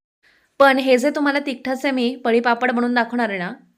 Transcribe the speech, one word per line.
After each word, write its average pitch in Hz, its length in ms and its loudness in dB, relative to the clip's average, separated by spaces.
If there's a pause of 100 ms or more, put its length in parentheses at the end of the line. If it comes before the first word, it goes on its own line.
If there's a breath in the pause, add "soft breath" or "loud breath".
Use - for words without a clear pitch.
(600 soft breath)
पण 269 180 6
हे 262 200 2
जे 262 120 2
तुम्हाला 285 360 0
तिखटाचे 262 460 -6
मी 254 240 -2
पळीपापड 240 560 0
बनवून 240 220 -2
दाखवणार 233 360 -2
आहे 196 100 -6
ना, 180 140 -8 (240)